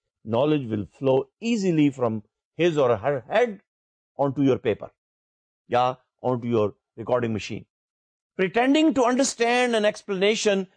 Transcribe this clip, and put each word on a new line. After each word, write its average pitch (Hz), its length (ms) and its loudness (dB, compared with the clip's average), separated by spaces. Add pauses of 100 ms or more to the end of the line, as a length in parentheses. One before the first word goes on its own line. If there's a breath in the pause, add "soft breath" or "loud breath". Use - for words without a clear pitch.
(280)
knowledge 135 420 0
will 104 160 -4
flow 131 380 0 (200)
easily 190 460 2 (100)
from 110 220 -2 (380)
his 165 180 2
or 123 280 2
her 143 140 -2 (120)
head 220 200 0 (680)
onto 139 220 -2
your 135 160 2
paper - 300 -4 (800)
یا 123 260 0 (280)
onto 123 260 -4
your 110 220 2 (300)
recording 117 340 -2
machine. 107 300 -8 (760)
Pretending 254 540 2
to 269 120 0
understand 247 680 0
an 214 100 2
explanation 208 720 0 (200 soft breath)